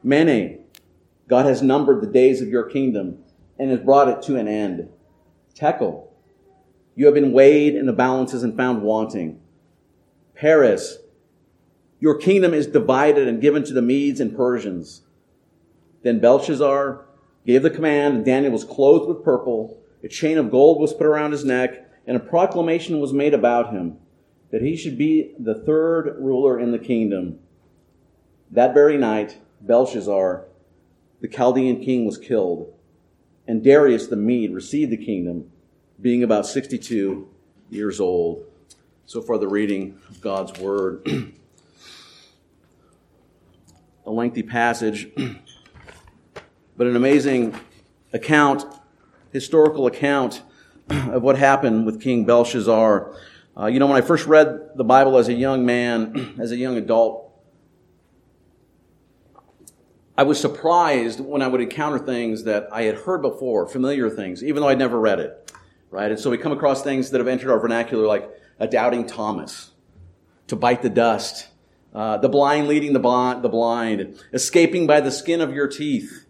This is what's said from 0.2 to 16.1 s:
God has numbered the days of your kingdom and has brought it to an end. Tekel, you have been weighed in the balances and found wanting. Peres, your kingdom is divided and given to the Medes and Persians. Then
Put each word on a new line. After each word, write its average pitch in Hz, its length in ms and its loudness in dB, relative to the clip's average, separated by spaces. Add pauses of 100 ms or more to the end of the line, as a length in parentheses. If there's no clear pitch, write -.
God 127 180 4
has 131 160 2
numbered 135 400 4
the 107 100 -6
days 127 300 4
of 107 80 -8
your 117 200 -2
kingdom 107 540 -4 (340)
and 135 140 -4
has 123 80 0
brought 135 300 4
it - 140 -4
to 135 140 -4
an 110 100 -4
end. 101 420 -6 (640)
Tekel, - 580 -4 (840)
you 135 100 2
have 143 100 10
been 139 160 4
weighed 147 440 6
in 143 100 -4
the 123 80 0
balances 127 500 -2
and 110 140 -4
found 127 240 -2
wanting. 107 580 -4 (960)
Peres, 143 640 2 (1000)
your 151 180 2
kingdom 180 360 2
is 147 140 0
divided 139 600 2
and 113 140 -2
given 143 220 2
to 135 100 -8
the 127 80 2
Medes 139 380 0
and 113 160 -4
Persians. 104 680 -4 (1000)
Then 117 180 0